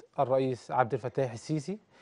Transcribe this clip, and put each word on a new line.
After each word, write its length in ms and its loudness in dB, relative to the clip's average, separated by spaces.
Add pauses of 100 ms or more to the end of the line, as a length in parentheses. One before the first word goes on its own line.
(200)
الرئيس 520 0
عبد 220 2
الفتاح 380 -2
السيسي 480 -6 (220)